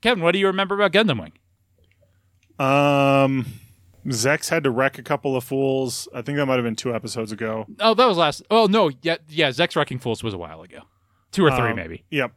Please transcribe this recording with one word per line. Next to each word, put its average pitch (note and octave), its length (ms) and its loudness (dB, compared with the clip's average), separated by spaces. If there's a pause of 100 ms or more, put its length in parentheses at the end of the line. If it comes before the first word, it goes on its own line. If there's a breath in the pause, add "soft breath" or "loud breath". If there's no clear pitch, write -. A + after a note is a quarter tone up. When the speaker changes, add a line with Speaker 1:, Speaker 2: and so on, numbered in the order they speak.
Speaker 1:
Kevin, A3 220 0
what E3+ 80 4
do F#3+ 80 0
you G3 80 2
remember F#3+ 280 -2
about G3+ 160 2
Gundam F3+ 300 2
Wing? D#2 120 -14 (1300)
Speaker 2:
Um, C#3 840 2 (640 loud breath)
Zex C3 420 -2
had E3 140 -2
to C3+ 80 2
wreck C3 260 0
a B2+ 60 -16
couple C#3 320 -2
of B2 80 -2
fools. C3+ 720 -2
I B2 80 -10
think C#3+ 140 -6
that D3 100 0
might C3 80 2
have B2 80 0
been A2+ 120 -4
two B2 200 -6
episodes A2 360 -8
ago. A2 340 -6 (140)
Speaker 1:
Oh, A3 160 4
that B3 120 6
was F#3+ 100 2
last. D#3 240 0 (100)
Oh, A3 160 6
no. F#3+ 220 4 (140)
Yeah, E3 140 0 (100)
yeah. D3+ 220 2
Zex C3 260 -2
wrecking B2 240 -2
fools A2+ 240 -4
was A2 120 -4
a - 40 -10
while D#2+ 240 -14
ago. - 180 -20 (500)
Two F#3+ 140 2
or D3+ 60 8
three, B2 200 0
Speaker 2:
Um, A2 40 -4
Speaker 1:
maybe. E2+ 360 -10
Speaker 2:
Yep. C3+ 260 -2